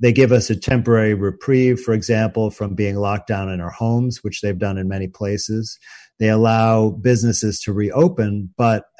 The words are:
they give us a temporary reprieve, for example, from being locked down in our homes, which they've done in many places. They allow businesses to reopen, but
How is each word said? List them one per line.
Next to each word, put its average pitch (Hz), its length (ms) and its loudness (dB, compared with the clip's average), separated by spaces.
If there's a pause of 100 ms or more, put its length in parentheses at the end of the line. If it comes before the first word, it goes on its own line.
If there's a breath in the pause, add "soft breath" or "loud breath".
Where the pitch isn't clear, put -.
they 120 120 4
give 117 180 4
us 120 180 2
a 113 60 0
temporary 113 600 2
reprieve, 123 680 0
for 117 120 -2
example, 110 600 0
from 101 240 -8
being 101 180 -2
locked 101 320 -4
down 98 240 -4
in 90 100 -6
our 85 100 -8
homes, 120 520 -2
which 104 180 -8
they've 101 160 -4
done 95 220 -4
in 95 80 -4
many 95 220 -4
places. 107 680 -6 (440 loud breath)
They 110 80 2
allow 113 640 4
businesses 110 720 0
to 107 100 -4
reopen, 104 840 0
but 113 280 2 (160)